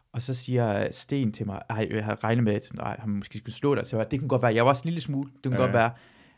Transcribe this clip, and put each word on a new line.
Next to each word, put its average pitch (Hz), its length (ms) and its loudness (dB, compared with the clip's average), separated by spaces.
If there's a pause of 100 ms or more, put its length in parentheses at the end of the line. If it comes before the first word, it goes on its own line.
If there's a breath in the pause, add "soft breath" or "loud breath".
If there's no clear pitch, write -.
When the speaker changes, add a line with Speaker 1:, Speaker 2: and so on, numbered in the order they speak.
(140 soft breath)
Speaker 1:
Og 123 80 -4
så 131 120 -4
siger 120 580 0
Sten 135 400 -2
til 107 140 -6
mig, 98 240 -6
"Ej, 110 220 0
jeg 107 120 0
havde 107 200 -2
regnet 117 200 4
med, 104 100 4
at, - 260 -4
ej, - 200 -4
han 107 100 -6
måske 101 280 -6
skulle 107 180 -10
slå 143 200 2
dig." 104 120 -2
Så - 100 -2
jeg, - 140 -2
"Det 139 80 0
kan 127 80 -4
godt 123 140 2
være." 117 140 4
Jeg 117 100 6
var 131 40 6
også 135 160 4
en 165 40 -4
lille 165 120 -4
smule. 139 320 -4
Det - 100 -16
kan 127 80 0
Speaker 2:
Ja, 127 60 2
Speaker 1:
godt 127 180 4
Speaker 2:
ja. 117 140 4 (480 soft breath)